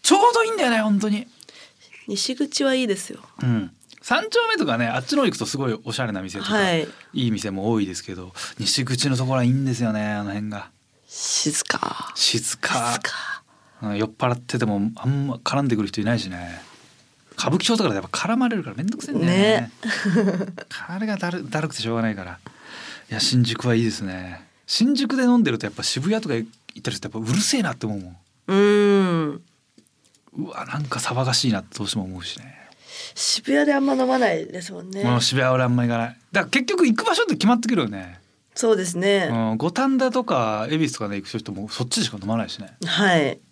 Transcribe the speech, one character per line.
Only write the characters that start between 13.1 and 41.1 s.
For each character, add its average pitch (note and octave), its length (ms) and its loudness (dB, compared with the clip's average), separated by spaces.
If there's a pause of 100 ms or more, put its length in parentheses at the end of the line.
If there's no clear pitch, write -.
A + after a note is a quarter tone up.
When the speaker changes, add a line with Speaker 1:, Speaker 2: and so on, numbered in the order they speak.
Speaker 2:
か。 - 320 -8 (400)
Speaker 1:
う G#2+ 60 -4
ん、 G2+ 80 -2
酔 G#2+ 80 2
っ G#2+ 40 -10
払 B2 240 0
っ B2 60 -2
て - 180 -6
て A#2 80 2
も G2+ 160 0 (140)
あ - 120 -4
ん C#3 200 0
ま C3 80 -4
絡 - 260 0
ん C#3+ 60 2
で A#2 80 4
く G#2+ 60 0
る G2 80 -2
人 - 100 -4
い G2+ 60 -2
な A#2 100 2
い G#2+ 40 0
し F#2+ 100 -6
ね。 F2 320 -10 (760)
歌 - 120 0
舞 E3+ 100 2
伎 - 60 -2
町 A#3 120 4
と A3 60 2
か D3+ 60 2
で G2+ 60 0
や G2 60 -4
っ - 80 -14
ぱ - 180 -4
絡 A3+ 100 2
ま B3+ 120 2
れ A3+ 80 -2
る E3+ 60 -4
か G#2+ 80 -10
ら F#2+ 40 -10
め C3+ 80 -4
ん F#3+ 40 -2
ど B3+ 100 -4
く - 60 -10
せ D4 80 -10
え C4 40 -6
ん - 40 0
だ E3 60 2
よ F3 60 4
ね。 F#3 60 4
Speaker 2:
ね。 G#3+ 340 4 (1160)
Speaker 1:
あ F3+ 120 -8
れ G#3+ 80 -4
が G3+ 100 -2
だ F3 120 -2
る-、 E3+ 200 -6
だ D#3 120 -2
る D#3 80 -2
く B2+ 60 -10
て - 60 -6
し A2+ 80 -2
ょ A2+ 40 0
う - 20 0
が A2+ 60 0
な A2+ 100 0
い G#2 40 -4
か F#2+ 80 -10
ら。 F2+ 160 -12 (720)
い - 20 -6
や、 A2 60 -4
新 B2 260 4
宿 A#2 220 -4
は A#2 80 4
い A#2 60 4
い - 20 0
で A2 80 0
す - 100 -8
ね。 F#2 460 -10 (180)
新 C4 300 2
宿 B3+ 220 -2
で C4 60 2
飲 B3 140 6
ん A3+ 60 6
で C#3 80 2
る A#2 60 0
と A#2 80 -6
や G2+ 60 -4
っ - 20 -18
ぱ A#2+ 100 -8
渋 C#3+ 260 -2
谷 A3 120 0
と G3 80 -8
か B2+ 60 0
行 A2+ 120 -4 (320)
っ - 20 -20
た B2 80 -4
り G#2 60 -6
す - 60 -10
る - 80 -10
と A2 100 -10
や A2+ 40 -6
っ - 20 -6
ぱ A#2 60 -2
う D3+ 40 4
る G3+ 60 2
せ - 160 2
え A3+ 60 2
な C#3 100 -2
っ - 40 -10
て - 80 -6
思 G#2+ 100 -2
う G2+ 40 -6
も F2+ 100 -12
ん。 F2 80 -20 (300)
Speaker 2:
う F#3+ 80 2 (800)
ん。 - 60 -16 (960)
Speaker 1:
う - 120 -6
わ、 - 160 -10
な D3 140 -8
ん D3 60 -4
か B2+ 140 -6
騒 B2 240 -2
が B2+ 100 2
し B2 160 2
い - 20 4
な G2 100 0
っ - 20 -14
て - 140 -16
ど G#2 60 -6
う G2 40 -4
し - 40 -4
て A2 60 -4
も F#2+ 80 -4
思 F#2 140 -10
う E2+ 40 -12
し - 160 -10
ね。 - 240 -20 (520)
Speaker 2:
渋 - 380 -2
谷 D4 120 4
で C#4+ 80 4
あ C#4 60 2
ん C4+ 60 2
ま C#4 80 2
飲 B3+ 140 2
ま C4 100 2
な A3+ 140 4
い D#3+ 140 -2
で F3+ 160 -10
す F#3 120 -10
も F3+ 80 -12
ん F3+ 80 -14
ね。 G3 140 -4
Speaker 1:
も A#2+ 140 4
う A#2+ 40 4
渋 C3 200 2
谷 B2+ 60 4
は B2+ 60 4
俺 B2+ 100 4
あ B2 40 2
ん B2 80 2
ま B2 80 4
行 A#2+ 60 2
か A#2 80 2
な A#2 100 0
い。 - 100 -12 (140)
だ F#3+ 100 2
か - 40 -2
ら - 20 -16
結 B3+ 180 0
局 F4+ 220 4
行 A3+ 80 4
く G#4+ 100 -2
場 G#4 100 2
所 A#4 80 2
っ - 20 4
て D#4+ 80 0
決 - 140 2
ま A#3+ 80 6
っ A3+ 40 0
て A3+ 80 -4
く A#3+ 80 2
る D3+ 80 2
よ G#2+ 60 -2
ね。 F#2 300 -12 (360)
Speaker 2:
そ A3+ 160 2
う G#3 60 6
で F#3 80 0
す F3 120 -4
ね。 F#3+ 340 4
Speaker 1:
う A#2 40 0 (200)
ん、 - 20 -2
五 D3 120 0
反 C4+ 280 2
田 B3+ 140 2
と B3 120 0
か A2+ 460 0
恵 D#3+ 80 0
比 D#3 100 2
寿 B2 60 -4
と - 60 -12
か G#2+ 100 -4
で G2+ 60 -4